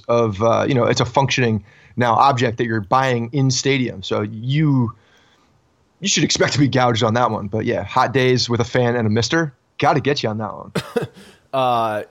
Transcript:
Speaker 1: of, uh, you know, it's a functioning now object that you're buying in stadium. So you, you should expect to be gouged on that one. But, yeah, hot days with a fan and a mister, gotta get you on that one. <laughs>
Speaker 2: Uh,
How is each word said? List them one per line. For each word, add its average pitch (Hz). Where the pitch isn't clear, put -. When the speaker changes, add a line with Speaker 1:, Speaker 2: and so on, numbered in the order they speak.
Speaker 1:
of, 117
uh, 110
you 135
know, 120
it's 117
a 120
functioning 123
now 117
object 123
that 123
you're 113
buying 123
in 135
stadium. 127
So 107
you, 123
you 185
should 185
expect 131
to -
be 143
gouged 123
on 110
that 120
one. 104
But, 107
yeah, 98
hot 123
days 127
with 117
a -
fan 120
and 113
a -
mister, 139
gotta 143
get 123
you 113
on 107
that 104
one. 95
<laughs> 240
Speaker 2:
Uh, 117